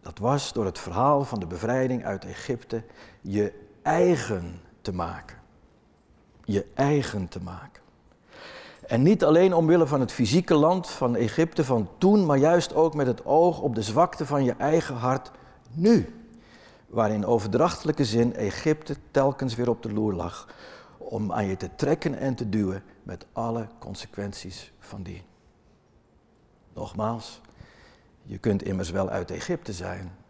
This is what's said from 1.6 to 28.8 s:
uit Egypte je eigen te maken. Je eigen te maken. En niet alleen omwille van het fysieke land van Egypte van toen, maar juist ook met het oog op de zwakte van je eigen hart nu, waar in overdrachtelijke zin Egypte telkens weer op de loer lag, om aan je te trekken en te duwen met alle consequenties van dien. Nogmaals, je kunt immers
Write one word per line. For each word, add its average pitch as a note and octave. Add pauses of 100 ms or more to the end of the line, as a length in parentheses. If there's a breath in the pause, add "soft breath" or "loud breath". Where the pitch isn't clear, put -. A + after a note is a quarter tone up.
uit G2
Egypte - (380 loud breath)
je G2+ (140)
eigen A#2+ (200)
te -
maken. F2 (1040)
Je G2
eigen C3+
te -
maken. F2+ (1040 loud breath)
En A#2
niet F3+
alleen F3
omwille E3
van C#3
het B2+
fysieke B2+
land E3
van A#2+
Egypte C3+
van A#2+
toen, G3
maar C#3+
juist E3
ook D#3+
met D3
het A#2
oog E3
op B2
de A2+
zwakte C#3+
van C#3
je B2
eigen D3+
hart B2 (400 loud breath)
nu, E3 (600 loud breath)
waar A2
in G#2
overdrachtelijke A#2+
zin A#2
Egypte D3 (160)
telkens C3+
weer A#2+
op A2+
de G#2+
loer G#2+
lag, E2+ (500 loud breath)
om G#2
aan G#2+
je F#2+
te F#2
trekken D3
en C3
te A#2
duwen G2 (200)
met F#2
alle A2+ (120)
consequenties -
van G2+
dien. F#2 (1500)
Nogmaals, A2 (840 soft breath)
je G2
kunt G2+
immers F#2